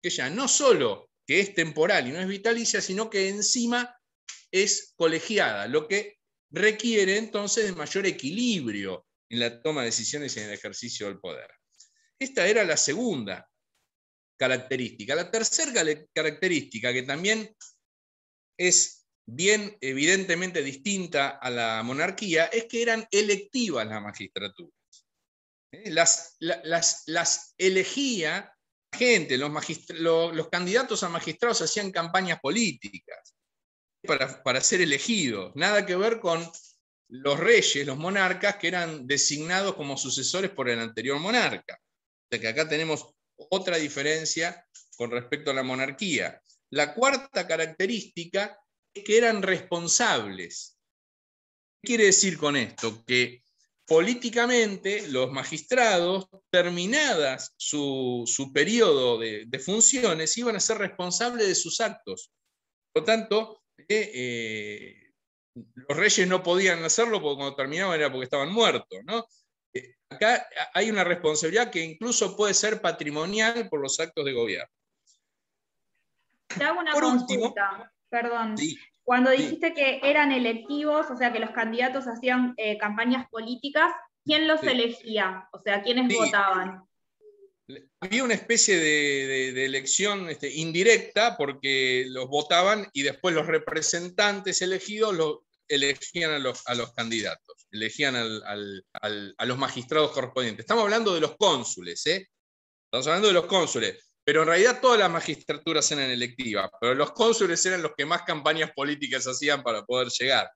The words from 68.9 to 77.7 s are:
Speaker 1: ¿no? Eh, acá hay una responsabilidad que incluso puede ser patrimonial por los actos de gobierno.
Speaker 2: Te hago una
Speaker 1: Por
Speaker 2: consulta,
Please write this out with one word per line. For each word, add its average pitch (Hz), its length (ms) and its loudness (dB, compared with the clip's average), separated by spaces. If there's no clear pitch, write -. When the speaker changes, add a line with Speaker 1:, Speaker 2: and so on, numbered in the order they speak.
Speaker 1:
¿no? 226 200 -4
Eh, - 220 -10
acá 214 380 2
hay 208 160 2
una 202 140 2
responsabilidad 170 640 2
que 170 140 -4
incluso 190 520 -2
puede 208 180 2
ser 214 280 0
patrimonial 190 880 -2
por 151 100 -2
los - 200 -4
actos 160 260 -4
de 135 80 -2
gobierno. 110 400 -4
Speaker 2:
Te - 160 -4
hago 330 160 0
una 320 140 -2
Speaker 1:
Por 294 100 2
Speaker 2:
consulta, 233 680 2